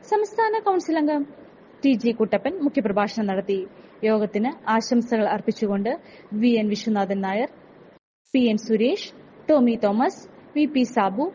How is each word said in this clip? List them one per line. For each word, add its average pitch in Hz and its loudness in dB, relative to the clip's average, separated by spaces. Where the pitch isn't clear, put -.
സംസ്ഥാന 427 0
കൗൺസിൽ 349 0
അംഗം 294 0
ടി 277 6
ജി 233 2
കുട്ടപ്പൻ 220 0
മുഖ്യപ്രഭാഷണം 208 0
നടത്തി. 196 -2
യോഗത്തിന് 214 0
ആശംസകൾ 233 0
അർപ്പിച്ചുകൊണ്ട് 202 -2
വി 240 4
എൻ 214 0
വിശ്വനാഥൻ 202 -2
നായർ, 208 -2
പി 262 4
എൻ 214 2
സുരേഷ്, 233 0
ടോമി 247 4
തോമസ്, 226 0
വി 294 2
പി 254 2
സാബു 202 0